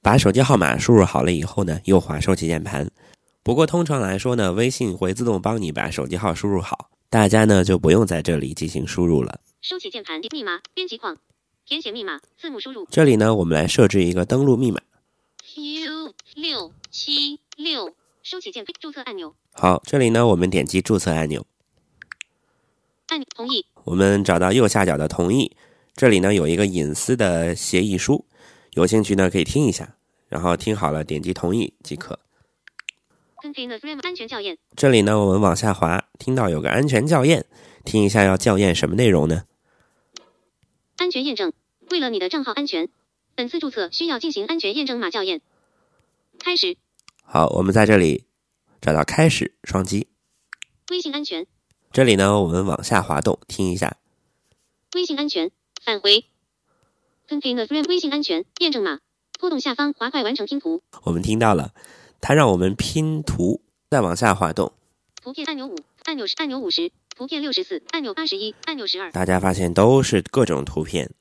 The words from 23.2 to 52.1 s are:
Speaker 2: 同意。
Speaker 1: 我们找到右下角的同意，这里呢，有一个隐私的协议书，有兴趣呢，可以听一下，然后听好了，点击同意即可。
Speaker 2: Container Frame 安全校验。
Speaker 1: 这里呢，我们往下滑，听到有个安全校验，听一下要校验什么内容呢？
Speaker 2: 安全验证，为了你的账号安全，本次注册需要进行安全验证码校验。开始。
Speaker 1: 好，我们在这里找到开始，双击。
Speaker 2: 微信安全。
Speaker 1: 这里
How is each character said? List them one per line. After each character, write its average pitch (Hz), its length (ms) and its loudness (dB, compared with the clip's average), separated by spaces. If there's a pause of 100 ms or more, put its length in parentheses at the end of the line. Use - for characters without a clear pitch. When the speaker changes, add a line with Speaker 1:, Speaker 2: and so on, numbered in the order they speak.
Speaker 2:
同 240 160 -8
意。 233 140 -4 (200)
Speaker 1:
我 87 100 -2
们 98 280 4
找 90 140 2
到 90 140 2
右 117 160 4
下 98 180 2
角 80 100 2
的 76 120 -2
同 87 260 0
意， 131 240 -2 (380)
这 127 140 6
里 98 100 6
呢， 98 120 4
有 85 160 2
一 82 80 2
个 101 120 2
隐 78 260 -2
私 123 240 -2
的 85 380 0
协 92 280 0
议 98 140 0
书， - 260 0 (500)
有 85 120 4
兴 107 180 2
趣 98 120 0
呢， 95 160 2
可 95 80 0
以 - 40 2
听 143 220 0
一 104 60 2
下， - 240 -10 (320)
然 80 140 -8
后 87 160 0
听 107 180 -2
好 78 160 -2
了， 78 120 -4
点 76 180 -6
击 85 100 -6
同 90 240 -2
意 113 180 -4 (100)
即 - 120 -10
可。 - 240 -16 (1200)
Speaker 2:
Container 247 360 -14
Frame 285 240 -14
安 359 140 -10
全 226 120 -14
校 233 140 -12
验。 196 160 -10 (180)
Speaker 1:
这 139 140 4
里 113 140 6
呢， 104 200 2
我 98 80 2
们 95 80 2
往 95 160 4
下 107 160 -2
滑， 87 320 -2 (140)
听 131 160 -4
到 117 160 0
有 76 100 -2
个 - 120 -2
安 135 160 0
全 127 200 0
校 151 160 2
验， 156 220 2 (400)
听 107 180 2
一 98 60 4
下 101 140 4
要 95 120 6
校 98 220 2
验 98 160 4
什 - 160 0
么 90 60 -2
内 117 120 4
容 80 200 4
呢？ 80 160 -2 (1500)
Speaker 2:
安 359 140 -2
全 262 120 -4
验 277 120 -4
证， 185 180 -4 (380)
为 349 80 0
了 254 100 -2
你 220 80 -4
的 185 100 -4
账 285 160 -4
号 247 100 -6
安 285 120 -6
全， 175 240 -4 (460)
本 247 120 -6
次 330 120 -6
注 302 100 -6
册 190 220 -6
需 339 160 -4
要 277 100 -4
进 311 140 -6
行 403 160 -6
安 330 120 -4
全 202 160 -4
验 294 100 -4
证 247 140 -6
码 180 120 -4
校 214 120 -6
验。 180 180 -4 (960)
开 349 180 -2
始。 359 180 -2 (480)
Speaker 1:
好， - 260 2
我 87 120 0
们 95 100 2
在 107 140 6
这 107 120 6
里 80 280 4 (560)
找 78 120 0
到 78 100 2
开 160 260 4
始， - 340 -2
双 92 220 -2
击。 101 220 -4 (840)
Speaker 2:
微 359 100 -4
信 302 140 -8
安 294 100 -8
全。 339 220 -10 (460)
Speaker 1:
这 131 120 4
里 113 120 6